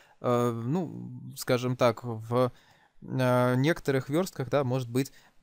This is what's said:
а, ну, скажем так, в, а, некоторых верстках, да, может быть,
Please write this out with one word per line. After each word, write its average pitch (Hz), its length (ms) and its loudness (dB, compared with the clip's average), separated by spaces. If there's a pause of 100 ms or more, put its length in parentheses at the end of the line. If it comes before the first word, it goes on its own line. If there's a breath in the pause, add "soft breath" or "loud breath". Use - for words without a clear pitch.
(220 soft breath)
а, 120 320 2
ну, 120 680 -4 (140)
скажем 127 400 0
так, 120 280 2
в, 120 480 0 (520 soft breath)
а, 123 520 2
некоторых 135 540 0
верстках, 147 400 -2
да, 143 140 2
может 123 260 -2
быть, 131 220 -2 (320 soft breath)